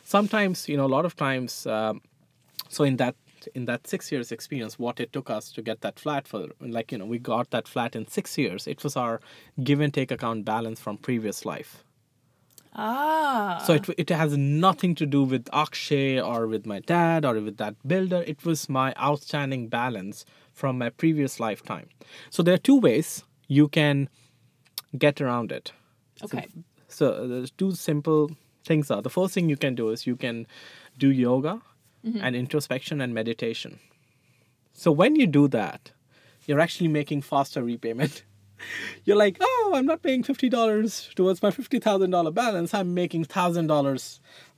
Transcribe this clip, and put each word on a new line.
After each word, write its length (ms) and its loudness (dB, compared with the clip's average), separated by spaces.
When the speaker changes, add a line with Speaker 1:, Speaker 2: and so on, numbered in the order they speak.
Speaker 1:
sometimes, 640 2
you 80 -2
know, 80 2
a 100 2
lot 100 2
of 120 -4
times, 500 -4
um, 340 -2
so 160 0
in 140 2
that, 180 0
in 80 -6
that 240 -4
six 240 -6
years 180 -6
experience, 480 -10
what 220 -6
it 120 -8
took 180 -8
us 220 -6
to 100 -12
get 180 -6
that 180 -6
flat 300 -4
for, 180 -8
like, 320 -8
you 60 -8
know, 80 -10
we 120 -6
got 320 -2
that 160 -4
flat 300 -6
in 100 -8
six 320 -8
years. 300 -4
It 160 -10
was 120 -4
our 240 -2
give 160 4
and 120 2
take 200 -2
account 320 -4
balance 340 -4
from 180 -8
previous 480 -4
life. 380 -10
Speaker 2:
Ah. 920 0
Speaker 1:
So 80 6
it, 140 0
it 120 -2
has 260 0
nothing 600 2
to 100 -2
do 180 2
with 280 -2
Akshay 680 0
or 260 -2
with 200 -4
my 140 -8
dad 440 2
or 160 2
with 180 -6
that 160 -6
builder. 400 0
It 180 -10
was 240 -2
my 280 0
outstanding 720 -2
balance 560 -6
from 240 -4
my 120 -2
previous 500 0
lifetime. 480 -6
So 120 0
there 120 6
are 40 2
two 200 8
ways 460 2
you 200 6
can 400 2
get 240 4
around 320 -2
it. 200 -10
So 100 -20
Speaker 2:
Okay. 200 -8
Speaker 1:
so 380 0
there's 240 -6
two 220 -2
simple 580 2
things 260 2
are. 120 0
The 80 -4
first 240 0
thing 160 2
you 60 0
can 180 -2
do 160 -2
is 160 -4
you 100 -2
can 300 -6
do 120 6
yoga 500 2
Speaker 2:
Mm-hmm. 160 -4
Speaker 1:
and 140 -2
introspection 680 -4
and 140 -4
meditation. 640 -4
So 180 2
when 240 6
you 140 6
do 180 6
that, 460 -4
you're 120 0
actually 300 2
making 340 -2
faster 400 -2
repayment. 640 -4
<laughs> 400 -12
You're 120 6
like, 240 4
"Oh, 360 2
I'm 100 2
not 160 0
paying 220 0
fifty 240 0
dollars 640 0
towards 300 2
my 80 4
fifty 260 -2
thousand 320 2
dollar 220 2
balance. 420 0
I'm 180 0
making 340 -2
thousand 420 0
dollars 520 0